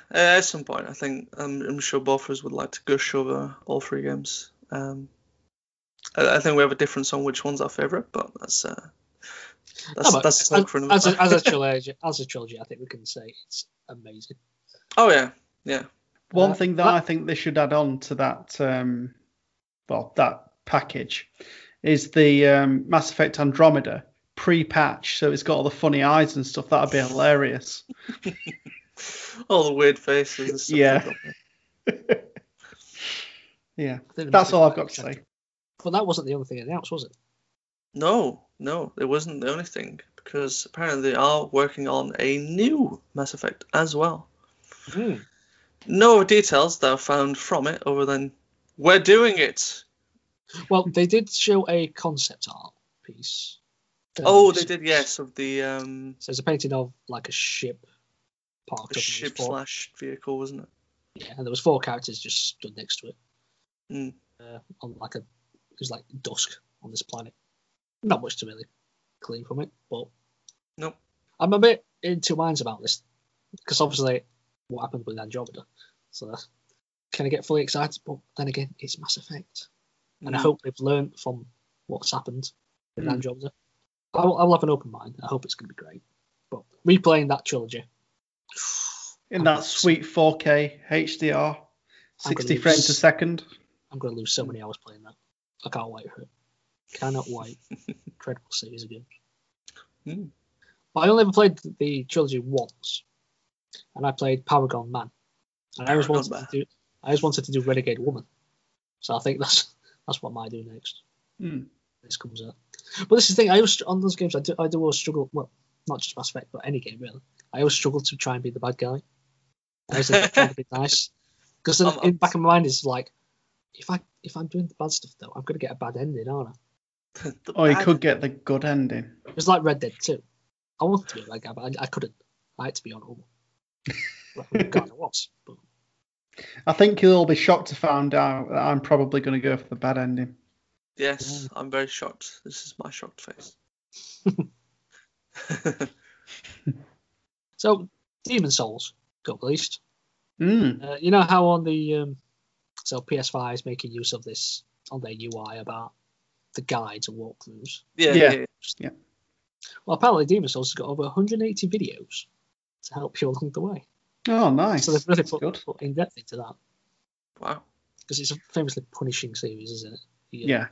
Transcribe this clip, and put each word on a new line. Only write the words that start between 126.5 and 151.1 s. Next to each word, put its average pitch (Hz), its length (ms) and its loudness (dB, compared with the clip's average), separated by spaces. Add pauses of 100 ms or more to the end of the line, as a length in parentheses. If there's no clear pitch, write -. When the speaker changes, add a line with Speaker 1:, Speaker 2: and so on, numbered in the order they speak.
Speaker 1:
<laughs> - 120 -20
The - 100 -12
Speaker 3:
Or 160 160 4
you 147 60 8
Speaker 1:
bad 190 100 0
Speaker 3:
could 160 160 6
get 151 200 2
the 139 80 -4
good 135 360 -4
ending. 131 460 -2 (240)
Speaker 2:
It's 160 120 -2
like 180 160 6
Red 147 160 2
Dead 120 220 -6
two. 165 220 -4 (580)
I 160 40 2
wanted 196 240 0
to - 60 -16
be 110 80 -12
a - 20 -20
bad 110 160 -14
guy, 117 120 -16
but 117 100 -14 (140)
I, 135 60 -8
I - 40 -4
couldn't. - 260 -8 (440)
I 127 80 -10
had - 100 -10
to - 80 -12
be 110 100 -16
honorable. 117 340 -20 (580)
Speaker 3:
<laughs> - 80 -8 (420)
Speaker 2:
Well, - 100 -16 (240)
God, - 220 0
I - 20 -20
was, - 340 -8 (180)
but - 120 -20 (1080)
Speaker 3:
I 165 60 4
think 208 280 6
you'll 185 160 10
all 170 80 6
be 156 100 4
shocked - 340 4
to 143 60 -8
find 143 380 0
out 135 360 0
that 143 100 -2
I'm 143 200 2
probably 139 420 2
gonna 135 180 -2
go 131 180 0
for - 100 -16
the 123 80 -10
bad 131 220 -2
ending. 127 400 -4 (580)
Speaker 1:
Yes, 139 460 -6 (100)
Speaker 2:
Yeah. - 80 -14
Speaker 1:
I'm 135 120 -10
very 135 160 -2
shocked. - 580 -14
This - 220 -16
is - 100 -20
my - 140 -14
shocked - 300 -18
face. - 340 -20 (720)
Speaker 2:
<laughs> 190 120 0 (960)
Speaker 1:
<laughs> - 540 -8 (1700)
Speaker 2:
So, 196 320 0 (340)
Demon 190 280 -2
Souls 113 420 -4 (300)
got 104 200 -10
released. - 380 -4 (580)
Speaker 3:
Mm. 160 440 2
Speaker 2:
Uh, 143 180 -10
you 175 100 2